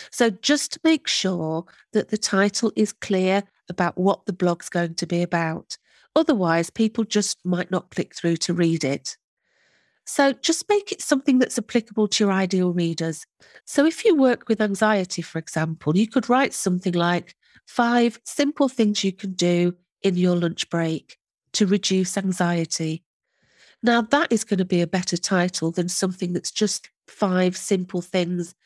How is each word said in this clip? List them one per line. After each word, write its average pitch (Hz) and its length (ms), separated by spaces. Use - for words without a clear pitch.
So 233 180
just - 540
make 320 240
sure 170 560
that - 180
the 214 80
title 202 580
is 214 160
clear 190 500
about 180 300
what 190 280
the 202 60
blog's 175 360
going 170 260
to 170 120
be 170 160
about. 170 560
Otherwise, 185 540
people 220 340
just - 400
might 180 260
not 180 200
click - 240
through 170 220
to - 180
read 165 300
it. - 320
So 277 260
just - 360
make 415 240
it - 80
something 269 380
that's - 200
applicable 220 500
to 208 160
your 196 80
ideal 185 400
readers. 165 540
So 285 220
if - 180
you 427 100
work 262 340
with 220 120
anxiety, 202 640
for - 160
example, 160 580
you 214 100
could 220 220
write 247 240
something 180 400
like, 175 420
"Five 240 560
simple 285 460
things 208 340
you 190 100
can 190 200
do 175 420
in 185 140
your 180 200
lunch 170 320
break 165 480
to 208 120
reduce 190 520
anxiety." 170 840
Now, 233 200
that 285 280
is 220 140
gonna 190 200
be 180 180
a 170 40
better 180 300
title 180 540
than 170 180
something 180 440
that's - 180
just - 400
five 185 500
simple 185 460
things 175 520